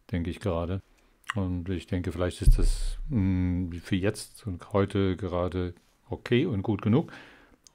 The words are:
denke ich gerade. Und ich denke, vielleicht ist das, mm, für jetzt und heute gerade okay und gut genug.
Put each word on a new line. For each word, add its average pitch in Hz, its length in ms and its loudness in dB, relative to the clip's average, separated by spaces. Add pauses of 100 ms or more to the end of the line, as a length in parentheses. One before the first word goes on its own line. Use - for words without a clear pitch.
(120)
denke 87 180 -2
ich 82 100 -6
gerade. 85 420 -2 (540)
Und 90 340 -4
ich 87 180 -6
denke, 90 240 -4
vielleicht 87 300 -2
ist - 160 8
das, - 400 2 (120)
mm, 92 640 0
für 87 220 -4
jetzt - 520 -4
und 90 260 -12
heute 98 420 2
gerade 90 580 -2 (360)
okay - 360 2
und 104 180 -2
gut 107 180 0
genug. 120 300 4 (640)